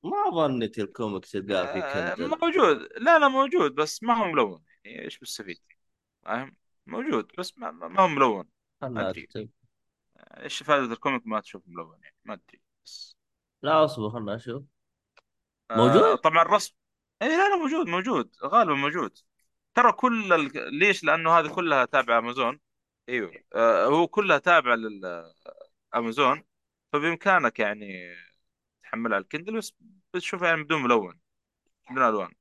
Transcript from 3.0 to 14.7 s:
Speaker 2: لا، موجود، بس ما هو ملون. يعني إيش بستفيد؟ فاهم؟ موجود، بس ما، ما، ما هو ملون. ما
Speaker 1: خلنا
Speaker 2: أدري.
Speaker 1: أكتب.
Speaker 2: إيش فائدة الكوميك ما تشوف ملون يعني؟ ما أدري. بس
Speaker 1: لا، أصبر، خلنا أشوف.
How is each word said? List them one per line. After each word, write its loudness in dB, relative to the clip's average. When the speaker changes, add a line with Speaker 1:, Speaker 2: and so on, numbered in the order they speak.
Speaker 2:
لا، 6
موجود، 0
بس -4
ما 0
هو -2
ملون. -2
يعني -16
إيش -12
بستفيد؟ -14
فاهم؟ -8
موجود، -6
بس -10
ما، -10
ما، -14
ما -2
هو 6
ملون. 2
ما -8
Speaker 1:
خلنا -4
Speaker 2:
أدري. -12
Speaker 1:
أكتب. -14
Speaker 2:
إيش -14
فائدة 2
الكوميك -4
ما -4
تشوف -20
ملون -16
يعني؟ -20
ما -12
أدري. -20
بس -20
Speaker 1:
لا، 4
أصبر، -4
خلنا -8
أشوف. -12